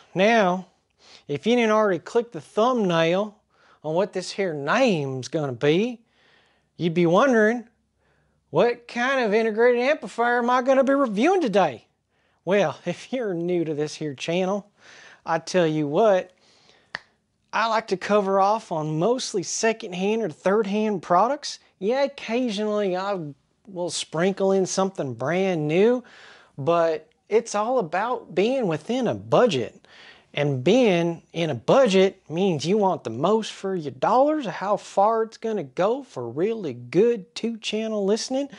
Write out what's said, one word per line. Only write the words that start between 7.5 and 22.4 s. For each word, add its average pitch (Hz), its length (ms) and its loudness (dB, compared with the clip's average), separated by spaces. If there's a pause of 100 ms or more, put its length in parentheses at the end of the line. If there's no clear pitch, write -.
"What 233 360 0
kind 254 380 -2
of 202 100 0
integrated 226 460 2
amplifier 240 580 0
am 233 100 0
I 254 140 2
gonna 262 220 2
be 269 100 2
reviewing 277 460 2
today?" 185 480 0 (560)
Well, 170 380 0
<laughs> - 40 -20
if - 260 -8
you're 233 220 -4
new 170 300 -2
to 156 100 -4
this 147 220 -6
here 151 180 -8
channel, 185 560 -4 (560)
I 165 140 -2
tell 175 260 2
you 156 220 -2
what, 185 420 2 (1200)
I 220 140 0
like 226 220 -2
to 190 80 0
cover 196 420 0
off 208 320 0
on 156 260 -4
mostly 208 460 -2
secondhand 214 800 -2
or 202 60 -4
third-hand 202 760 0
products. 226 560 0 (220)
Yeah, 247 240 0
occasionally 208 920 -2